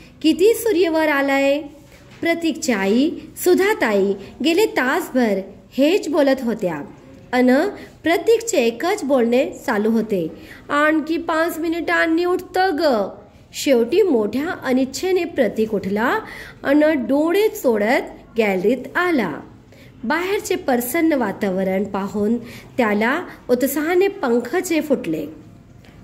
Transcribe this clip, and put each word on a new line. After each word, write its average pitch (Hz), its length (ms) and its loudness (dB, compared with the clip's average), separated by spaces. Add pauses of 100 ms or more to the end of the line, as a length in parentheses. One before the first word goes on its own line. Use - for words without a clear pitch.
(220)
किती 330 320 4
सूर्य 359 340 0
वर 311 200 2
आलाय. 277 540 2 (580)
प्रतीकची 330 520 -2
आई 220 380 2 (340)
सुधाताई 294 680 2 (300)
गेले 339 220 4
तासभर 262 760 0 (320)
हेच 330 360 2
बोलत 285 360 2
होत्या 202 320 -2 (560)
अन 254 360 4 (340)
प्रतीकचे 349 560 2
एकच 262 460 0
बोलणे 254 460 2 (160)
चालू 220 240 0
होते, 202 380 -2 (400)
"आणखी 302 480 0
पाच 330 420 -2
मिनिटांनी 339 640 0
उठतं 359 560 -2
ग." 233 280 0 (440)
शेवटी 262 500 2
मोठ्या 269 520 0 (100)
अनिच्छेने 269 600 0
प्रतीक 220 500 -2
उठला 208 440 -2 (460)
अन 294 160 4
डोळे 302 680 2
चोळत 240 540 0 (360)
गॅलरीत 202 580 0
आला. 302 360 0 (720)
बाहेरचे 359 500 -2
प्रसन्न 320 580 0
वातावरण 190 720 0
पाहून 202 540 -2 (380)
त्याला 226 480 0 (260)
उत्साहाने 294 580 2
पंखचे 302 720 -2
फुटले. 185 460 -2 (760)